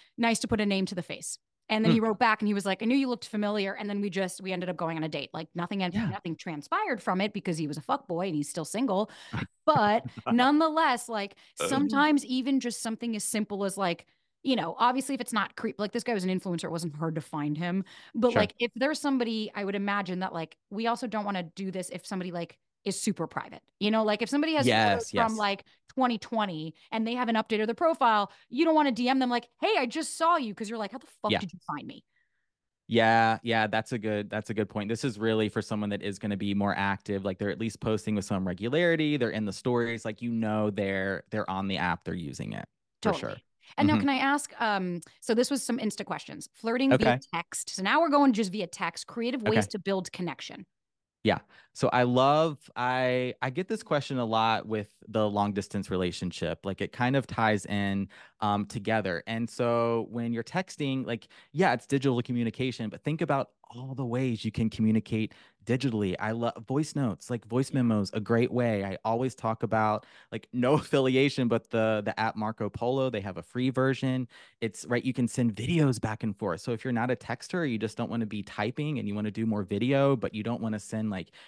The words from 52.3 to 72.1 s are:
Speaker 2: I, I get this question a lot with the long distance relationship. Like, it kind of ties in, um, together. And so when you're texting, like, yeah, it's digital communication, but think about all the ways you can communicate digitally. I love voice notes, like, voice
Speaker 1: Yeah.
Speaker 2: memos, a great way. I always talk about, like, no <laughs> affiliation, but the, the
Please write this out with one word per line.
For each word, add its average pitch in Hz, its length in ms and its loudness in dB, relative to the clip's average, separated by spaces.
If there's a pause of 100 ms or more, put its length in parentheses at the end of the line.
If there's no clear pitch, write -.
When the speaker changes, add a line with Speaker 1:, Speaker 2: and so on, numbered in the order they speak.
Speaker 2:
I, 127 680 0
I 131 80 -2
get 175 180 -4
this 220 140 -4
question 143 380 -2
a 120 60 0
lot 110 420 2
with 107 260 -4 (140)
the 107 200 2
long 104 260 2
distance 98 360 -4
relationship. 90 760 -2
Like, 98 180 -4
it 92 100 -4
kind 123 240 0
of 135 100 2
ties 107 400 2
in, 98 440 0 (320)
um, 104 260 0
together. 101 580 -2
And 113 240 -4
so 117 600 2
when 117 220 -4
you're 113 100 -2
texting, 135 640 -4
like, 117 220 -6 (240)
yeah, 143 220 4
it's - 140 -4
digital 131 340 2
communication, 120 720 -2
but - 120 -16
think 156 180 -2
about 147 280 0 (220)
all 127 240 -10
the 131 100 -4
ways 120 400 -2
you 107 60 0
can 113 180 0
communicate 110 640 0 (320)
digitally. 110 540 0
I 107 120 -4
love 117 220 -2 (140)
voice 147 280 -2
notes, 127 360 -2
like, 120 160 -4
voice 123 260 0
Speaker 1:
Yeah. - 0 -
Speaker 2:
memos, 113 400 2
a 110 60 -2
great 117 320 2
way. 113 340 0
I 95 180 -6
always 117 300 0
talk 113 300 -2
about, 107 420 2 (260)
like, 113 220 -10
no 123 200 4
<laughs> - 20 6
affiliation, 135 720 4
but 113 240 0
the, 110 340 2
the 113 140 -2